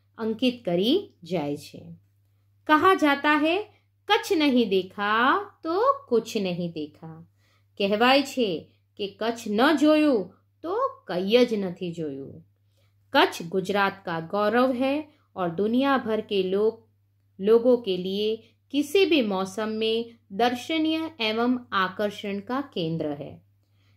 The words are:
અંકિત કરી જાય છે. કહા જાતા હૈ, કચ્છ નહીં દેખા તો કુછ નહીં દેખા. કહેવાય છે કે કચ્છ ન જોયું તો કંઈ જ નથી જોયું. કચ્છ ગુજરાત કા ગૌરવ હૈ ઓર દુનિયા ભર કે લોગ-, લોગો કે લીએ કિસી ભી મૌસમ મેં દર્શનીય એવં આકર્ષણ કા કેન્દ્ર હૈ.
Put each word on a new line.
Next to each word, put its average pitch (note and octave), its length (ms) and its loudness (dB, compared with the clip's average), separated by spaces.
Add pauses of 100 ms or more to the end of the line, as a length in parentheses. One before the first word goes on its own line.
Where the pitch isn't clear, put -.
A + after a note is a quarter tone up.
(180)
અંકિત A3+ 460 -2
કરી G#3+ 580 0
જાય D#3 340 -4
છે. E3 380 -16 (720)
કહા D#4 280 6
જાતા D4 440 2
હૈ, E4+ 240 0 (460)
કચ્છ G#4 280 0
નહીં B3+ 320 4
દેખા G#3 720 0 (220)
તો F4 220 0 (240)
કુછ A3+ 280 0
નહીં F3 360 -4
દેખા. D#3+ 540 -14 (520)
કહેવાય A3+ 440 4
છે G#3 500 -4 (240)
કે G3 240 -8
કચ્છ A#3 180 -4 (120)
ન C4+ 260 4
જોયું D4 580 4 (280)
તો A#4 440 -4
કંઈ G3+ 400 2
જ A3+ 80 -2
નથી F3+ 380 -6
જોયું. C#3+ 520 -10 (680)
કચ્છ D#4+ 360 2
ગુજરાત G3 440 0 (120)
કા E3 160 -6
ગૌરવ G#3+ 520 0
હૈ C4+ 300 -2 (340)
ઓર F#3 120 -2
દુનિયા A#3+ 500 0
ભર A3 220 -4
કે G3+ 220 -2
લોગ-, G3+ 440 -2 (540)
લોગો A#3 360 4
કે G3 200 -2
લીએ G3+ 600 -4 (160)
કિસી D4 360 2
ભી D4+ 160 4
મૌસમ G3 460 -4
મેં A3 500 -4 (120)
દર્શનીય D#4 680 0 (200)
એવં A#3 520 0
આકર્ષણ G3+ 680 -4
કા B3 200 -6
કેન્દ્ર E3 540 -4
હૈ. D3 220 -12 (600)